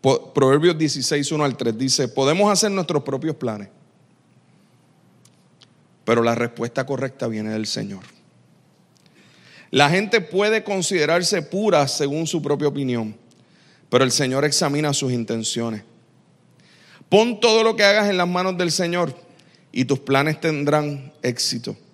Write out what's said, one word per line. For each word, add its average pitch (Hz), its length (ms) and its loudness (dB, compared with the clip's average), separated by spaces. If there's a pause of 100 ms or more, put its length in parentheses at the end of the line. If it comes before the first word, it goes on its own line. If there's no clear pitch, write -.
Po-, - 320 0
Proverbios 151 460 4
dieciséis, 147 540 -2
uno 151 120 0
al 131 120 -2
tres 117 200 -4
dice, 127 320 -2
"Podemos 160 440 2
hacer 202 180 0
nuestros 170 320 -2
propios 147 340 -6
planes, 107 320 -6 (2250)
pero 117 180 2
la 117 120 2
respuesta 120 520 -4
correcta 131 400 -6
viene 110 240 -6
del 110 160 -4
Señor. 101 380 -8 (1700)
La 143 200 4
gente 208 300 2
puede 208 440 0
considerarse 175 800 0
pura 185 460 2
según 151 380 -2
su 160 140 -4
propia 147 280 -2
opinión, 120 480 -4 (760)
pero 127 140 6
el 127 80 0
Señor 135 320 0
examina 147 500 0
sus 135 180 -2
intenciones. 113 720 -4 (1300)
Pon 220 320 4
todo 226 220 4
lo 226 140 2
que 208 80 2
hagas 202 240 4
en 196 80 0
las 180 120 2
manos 180 280 -2
del 175 140 0
Señor 170 440 -2 (580)
y 127 120 0
tus 131 140 0
planes 139 420 0
tendrán 147 720 -2 (100)
éxito." 117 540 -4 (180)